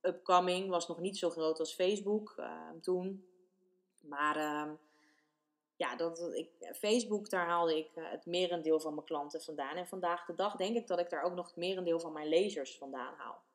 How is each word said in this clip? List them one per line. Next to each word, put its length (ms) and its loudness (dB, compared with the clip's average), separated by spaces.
upcoming. 680 4
Was 200 2
nog 120 -6
niet 180 -4
zo 120 2
groot 280 0
als 160 -2
Facebook, 600 2
ehm, 440 -10
toen. 480 -2
Maar, 340 0
ehm, 380 -2
ja, 200 -2
dat, 200 -2
dat 180 -6
ik, 160 -6
Facebook, 560 0
daar 160 0
haalde 320 4
ik, 160 -4
eh, 160 -8
het 160 -8
merendeel 540 4
van 140 -4
mijn 120 -8
klanten 360 -4
vandaan. 340 -6
En 100 -4
vandaag 380 -2
de 100 -8
dag 220 0
denk 200 0
ik 100 -2
dat 120 0
ik 120 0
daar 120 -2
ook 120 0
nog 120 -4
het 100 -18
merendeel 440 0
van 120 -6
mijn 160 -6
lezers 500 2
vandaan 360 -8
haal. 280 -12